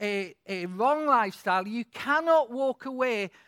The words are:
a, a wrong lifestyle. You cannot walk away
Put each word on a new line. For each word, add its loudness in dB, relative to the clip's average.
a, -4
a -6
wrong 0
lifestyle. 2
You -6
cannot 2
walk -4
away -2